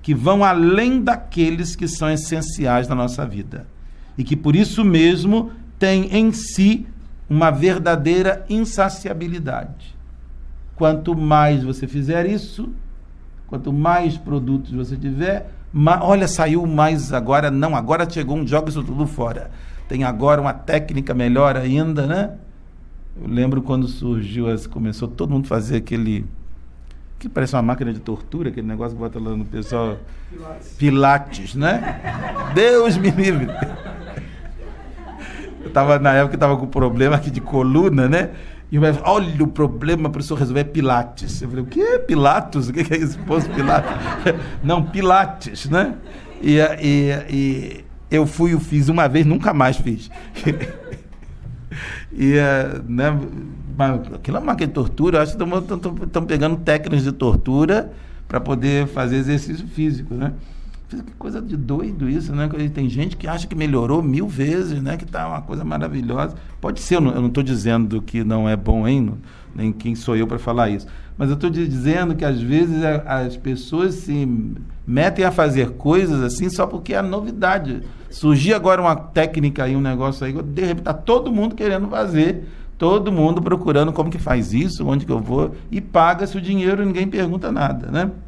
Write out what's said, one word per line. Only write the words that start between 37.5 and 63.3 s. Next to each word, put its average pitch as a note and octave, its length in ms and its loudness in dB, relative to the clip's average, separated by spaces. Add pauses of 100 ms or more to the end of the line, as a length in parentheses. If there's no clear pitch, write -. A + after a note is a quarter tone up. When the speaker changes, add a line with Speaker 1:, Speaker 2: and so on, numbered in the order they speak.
Speaker 1:
né? E3 240 2 (400)
E D3 60 2
o D3 40 6
médico, D3+ 260 4
"Olha, E3+ 360 2
o D3 40 4
problema D3+ 600 0
pro D3+ 120 -6
senhor C#3+ 180 -4
resolver C3+ 220 2
é - 20 0
Pilates." C3 800 0
Eu B2+ 80 -6
falei, B2+ 140 -4
"O B2+ 40 -6
quê? A#4 320 2
Pilates? C#3+ 720 4
O B2 40 -6
que D#3+ 100 0
que D#3 100 0
é D#3+ 40 0
esse D#3 220 -2
posto D#3 320 0
Pilates?" C#3+ 400 2 (320)
<laughs> - 400 0
"Não, E3 200 2
Pilates, F#3 840 2
né?" F#3 260 2 (460)
E D3 180 6
a-, D3+ 220 4
e C#3+ 300 4
a-, C#3+ 180 -4
e C3+ 560 -2 (260)
eu D#3 160 4
fui, E3 260 2
eu D3+ 60 2
fiz D3 300 2
uma E3 180 4
vez, D3 180 4
nunca D3+ 280 4
mais C3 240 4
fiz. - 320 -2 (340)
<laughs> - 420 -4 (1300)
E, C#3 200 4
eh, C3+ 500 2
né, C#3 320 0 (580)
mas C3+ 360 0
aquilo C#3+ 240 -4
é - 20 -2
uma D#4 60 -6
máquina G3+ 220 0
de - 60 -6
tortura, D3+ 440 2
eu D3+ 40 4
acho D3+ 120 -2
que - 40 -6
tão, F3+ 240 -2
tão, F3+ 160 -6
tão, F3+ 160 -6
tão E3+ 320 -4
pegando D#3 300 0
técnicas D3+ 480 0
de C3+ 80 -2
tortura C3+ 800 2 (340)
pra - 140 -2
poder C#3 480 0
fazer C3 300 -2
exercício D3 500 -2
físico, D3+ 460 -4
né? C3+ 180 -4 (560)
Que - 140 -10 (160)
coisa - 240 -10
de F#3+ 160 -8
doido C#3+ 500 -4
isso, D3 260 -2
né? D3+ 160 -2 (240)
Tem C3+ 160 -2
gente D#3 280 -4
que D#3+ 100 -8
acha E3 180 -4